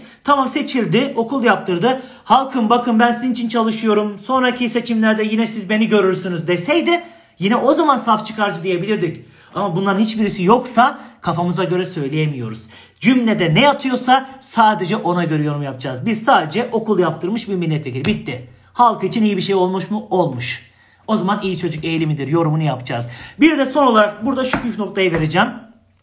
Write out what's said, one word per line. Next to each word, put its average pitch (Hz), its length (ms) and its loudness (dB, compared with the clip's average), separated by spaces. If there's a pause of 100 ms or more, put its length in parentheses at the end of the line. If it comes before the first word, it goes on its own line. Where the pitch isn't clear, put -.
(240)
tamam 277 240 2
seçildi, 262 680 0
okul 233 280 -2
yaptırdı. 208 580 0 (220)
Halkım 247 460 2
bakın 240 280 2
ben 240 140 4
sizin 254 200 -2
için 233 160 -4
çalışıyorum. 220 680 0
Sonraki 247 500 0
seçimlerde 220 560 0
yine 220 220 0
siz 190 240 -8
beni 214 180 2
görürsünüz 185 580 0
deseydi 311 560 0 (360)
yine 202 180 0
o 262 180 2
zaman 302 220 2
saf 220 300 0
çıkarcı 190 360 -4
diyebilirdik. 180 600 -2 (300)
Ama 185 220 -4
bunların 196 240 0
hiçbirisi 220 440 0
yoksa 247 540 4 (220)
kafamıza 175 440 -2
göre 180 220 0
söyleyemiyoruz. 139 800 -4 (320)
Cümlede 214 540 2
ne 190 60 4
yatıyorsa 262 680 2 (120)
sadece 214 560 2
ona 175 280 -2
göre 151 180 0
yorum 147 200 -4
yapacağız. 131 440 -8
Biz 220 160 -2
sadece 220 500 2
okul 214 260 0
yaptırmış 180 500 -2
bir 202 60 -4
milletvekili. 156 500 -4
Bitti. - 440 -4 (240)
Halk 220 320 2
için 214 200 0
iyi 202 120 2
bir 175 60 -2
şey 196 120 0
olmuş 185 360 0
mu? 208 200 -6
Olmuş. 147 600 -2 (360)
O 220 100 0
zaman 190 260 0
iyi 190 160 -4
çocuk 156 260 -6
eğilimidir 156 440 -2
yorumunu 160 340 0
yapacağız. 120 460 -4 (320)
Bir 311 180 4
de 269 80 2
son 269 200 2
olarak 214 400 2
burada 262 180 -2
şu - 180 -2
püf 220 160 -6
noktayı 190 340 -2
vereceğim. 165 360 2 (540)